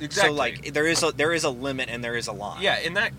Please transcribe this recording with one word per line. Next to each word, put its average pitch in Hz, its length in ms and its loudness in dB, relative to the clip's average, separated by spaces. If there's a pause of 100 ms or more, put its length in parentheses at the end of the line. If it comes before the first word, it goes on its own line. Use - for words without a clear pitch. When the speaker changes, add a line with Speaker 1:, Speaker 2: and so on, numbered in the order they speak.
Speaker 1:
Exactly. 160 300 4
Speaker 2:
So, 147 40 0
like, 127 380 -2
there 151 140 4
is 165 160 2
a, 156 100 4
there 143 200 2
is 165 120 2
a 151 60 2
limit 131 400 -4
and 120 120 -6
there 120 140 -2
is 113 100 -4
a 113 60 -6
line. 101 300 -8
Speaker 1:
Yeah, 156 160 2
in 165 160 -4
that, 208 240 -2